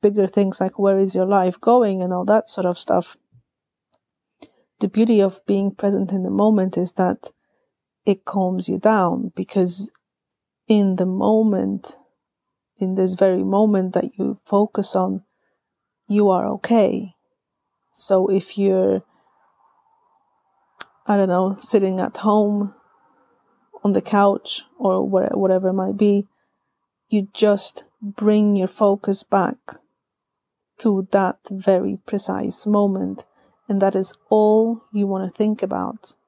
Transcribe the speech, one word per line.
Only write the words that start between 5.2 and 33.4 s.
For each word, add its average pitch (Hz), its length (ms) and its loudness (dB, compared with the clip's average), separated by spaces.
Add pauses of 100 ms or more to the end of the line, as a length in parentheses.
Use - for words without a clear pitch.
of 190 260 0
being 196 240 0
present 196 400 -2
in 190 140 -4
the 185 60 -4
moment 202 460 2
is 180 180 -2
that 185 360 -2 (760)
it 196 200 -2
calms 185 440 -4
you 190 100 -4
down, 190 580 0
because 185 560 -4 (720)
in 202 300 2
the 185 100 -2
moment, 196 920 -2 (800)
in 190 180 -2
this 185 180 0
very 190 300 2
moment 196 500 0
that - 240 -4
you - 260 -4
focus 202 520 -2
on, 190 260 -2 (880)
you 208 220 4
are 185 240 0
okay. 202 600 0 (800)
So 190 340 0
if 196 320 -2
you're, 190 460 0 (2000)
I 214 100 2
don't 190 120 2
know, 185 280 0
sitting 190 440 0
at - 180 -6
home 208 560 0 (1080)
on 202 80 2
the 190 80 2
couch - 640 0 (160)
or 190 300 0
where, 196 240 0
whatever 190 360 0
it 185 60 -2
might 190 220 -4
be, 202 300 2 (840)
you 202 240 -2
just - 520 0 (160)
bring 208 560 0
your 190 120 0
focus 196 540 -2
back - 340 0 (1200)
to 196 340 0
that 190 260 0 (120)
very 190 560 0
precise 196 600 -6
moment. 202 580 -2 (440)